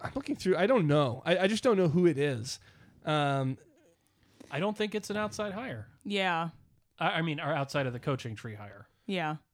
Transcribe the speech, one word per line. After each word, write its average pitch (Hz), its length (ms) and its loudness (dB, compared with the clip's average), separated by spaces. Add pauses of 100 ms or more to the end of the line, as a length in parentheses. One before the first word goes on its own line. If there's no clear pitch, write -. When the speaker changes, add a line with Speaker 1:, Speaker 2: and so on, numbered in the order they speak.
Speaker 1:
I'm - 120 -10
looking 277 220 -4
through. 185 220 0
I 185 80 4
don't 226 200 4
know. 143 380 2
I, 175 140 4
I 185 80 4
just 208 180 0
don't 226 140 6
know 185 100 4
who 175 180 4
it 139 120 4
is. 131 400 -2 (480)
Um, 139 500 0 (960)
Speaker 2:
I 143 100 -6
don't 208 160 -2
think 214 180 -2
it's 214 140 -6
an 208 80 -4
outside 208 380 -4
hire. 196 340 -8 (160)
Speaker 3:
Yeah. 180 460 0 (480)
Speaker 2:
I, 175 140 2
I 165 100 0
mean, 160 180 -2
or 151 100 -2
outside 143 360 0
of 123 80 -2
the 123 40 -8
coaching 123 360 -4
tree 110 220 -10
hire. 104 320 -16 (180)
Speaker 3:
Yeah. 160 300 -2 (180)